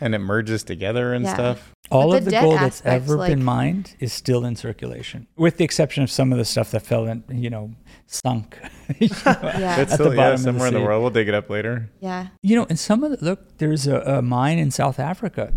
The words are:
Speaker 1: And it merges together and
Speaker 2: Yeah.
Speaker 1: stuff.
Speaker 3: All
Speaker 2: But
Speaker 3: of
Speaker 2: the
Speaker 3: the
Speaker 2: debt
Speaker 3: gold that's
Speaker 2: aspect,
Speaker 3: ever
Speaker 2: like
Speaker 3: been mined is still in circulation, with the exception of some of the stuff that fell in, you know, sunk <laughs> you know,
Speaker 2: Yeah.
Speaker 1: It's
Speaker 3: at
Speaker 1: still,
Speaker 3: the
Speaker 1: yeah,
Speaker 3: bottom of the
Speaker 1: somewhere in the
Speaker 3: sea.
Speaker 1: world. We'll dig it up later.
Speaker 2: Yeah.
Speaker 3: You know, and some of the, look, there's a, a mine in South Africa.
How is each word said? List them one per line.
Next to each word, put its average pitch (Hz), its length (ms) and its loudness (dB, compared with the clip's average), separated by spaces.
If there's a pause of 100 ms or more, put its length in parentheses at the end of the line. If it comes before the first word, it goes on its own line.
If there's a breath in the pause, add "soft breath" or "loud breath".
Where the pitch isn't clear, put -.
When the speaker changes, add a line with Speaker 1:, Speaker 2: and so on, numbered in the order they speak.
Speaker 1:
And 113 140 -2
it 104 60 -2
merges 107 420 -2
together 110 520 -4
and 123 100 -2
Speaker 2:
Yeah. 185 100 -2
Speaker 1:
stuff. 123 380 -4 (180)
Speaker 3:
All 139 220 4
Speaker 2:
But 202 80 0
Speaker 3:
of 220 40 -4
Speaker 2:
the - 20 -
Speaker 3:
the 190 40 -2
Speaker 2:
debt 220 140 2
Speaker 3:
gold 160 160 6
that's - 200 0
Speaker 2:
aspect, 127 140 0
Speaker 3:
ever 135 240 0
Speaker 2:
like 180 120 -2
Speaker 3:
been 135 140 2
mined 135 560 -2
is 110 100 -4
still 123 360 -2
in 120 100 -4
circulation, 117 680 -12 (100)
with 165 220 2
the 170 60 4
exception 147 380 0
of 127 80 0
some 131 220 2
of 123 60 2
the 113 80 0
stuff - 240 -2
that 110 100 -2
fell 113 260 -2
in, 113 240 -6
you 120 200 -4
know, 110 220 -8 (340 soft breath)
sunk 120 500 -4 (220)
<laughs> - 200 -8
you 226 100 4
know, - 340 2
Speaker 2:
Yeah. 185 380 -2
Speaker 1:
It's 139 120 2
Speaker 3:
at - 40 2
Speaker 1:
still, 147 120 6
Speaker 3:
the - 80 2
Speaker 1:
yeah, - 0 -
Speaker 3:
bottom 135 160 6
of 131 80 2
the 127 40 0
Speaker 1:
somewhere 127 240 2
in 117 60 0
the 107 60 2
Speaker 3:
sea. 104 40 0
Speaker 1:
world. 107 180 2
We'll 123 80 2
dig 110 180 2
it 104 60 2
up 104 160 0
later. 110 400 -4 (100)
Speaker 2:
Yeah. 185 280 -8 (140)
Speaker 3:
You 208 140 4
know, 233 140 2
and 165 80 -2
some 233 260 2
of 302 140 -2
the, - 40 -8
look, - 360 -4
there's 151 280 0
a, 135 140 2
a 139 220 0
mine 127 360 2
in 147 120 2
South 135 280 -2
Africa. 151 580 -4